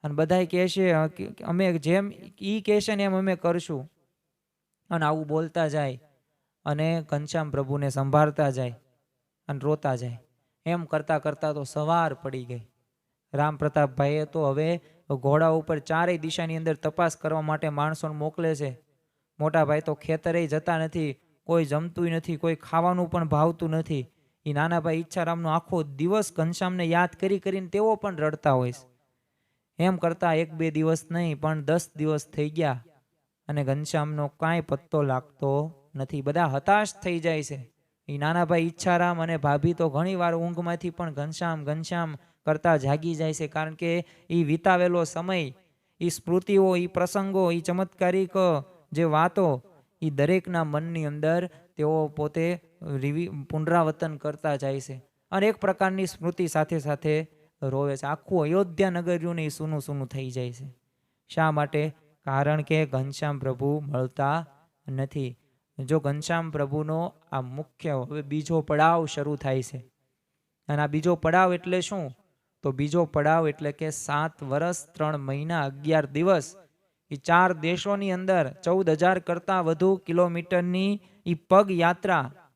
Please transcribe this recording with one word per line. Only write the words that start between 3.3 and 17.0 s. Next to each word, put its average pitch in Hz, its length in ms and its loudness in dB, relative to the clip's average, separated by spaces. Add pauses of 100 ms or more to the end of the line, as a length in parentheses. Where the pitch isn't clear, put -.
કરશું. 170 560 -4 (960)
અને 165 140 0
આવું 156 220 0
બોલતા 156 420 0
જાય 139 340 -2 (640)
અને 156 440 0
ઘનશ્યામ 151 420 -2
પ્રભુને 139 380 -2
સંભાળતા 143 640 2
જાય 123 240 -4 (760)
અને 139 140 -6
રોતા 147 340 0
જાય. 120 220 -8 (480)
એમ 170 180 -2
કરતા 156 340 -2
કરતા 151 340 -4
તો 143 120 -4
સવાર 156 500 0
પડી 131 300 -8
ગઈ. 120 240 -12 (680)
રામ 147 220 0
પ્રતાપભાઈએ 147 680 0
તો 151 220 -2
હવે 156 360 0 (280)
ઘોડા 143 380 4
ઉપર 160 300 2
ચારેય 165 400 0
દિશાની 160 380 -4
અંદર 160 180 -2
તપાસ 160 420 0